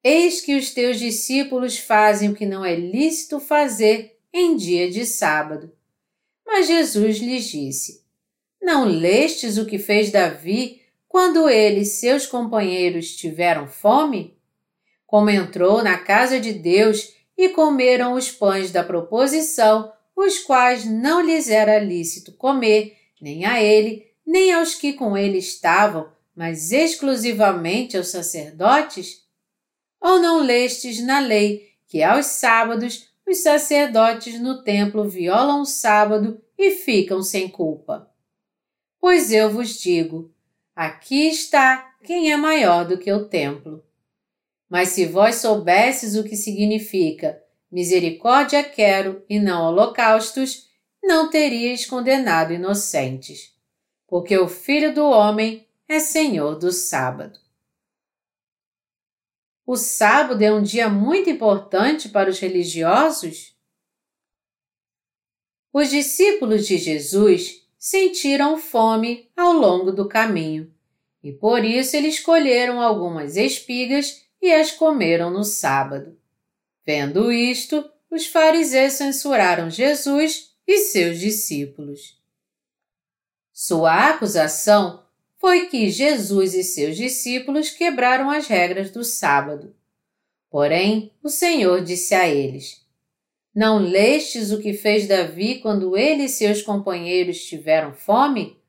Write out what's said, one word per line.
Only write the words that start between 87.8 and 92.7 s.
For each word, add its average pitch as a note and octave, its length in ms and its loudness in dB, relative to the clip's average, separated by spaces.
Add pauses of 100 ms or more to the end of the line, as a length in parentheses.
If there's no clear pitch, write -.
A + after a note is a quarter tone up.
as C#4+ 200 -4
regras F#3+ 420 -2
do A#3 140 -10
sábado. C#3+ 680 -2 (800)
Porém, F3+ 640 0 (100)
o D4 60 -8
Senhor B3+ 520 2
disse F3 320 -4
a F#3 160 2
eles: C#3 560 -4 (720)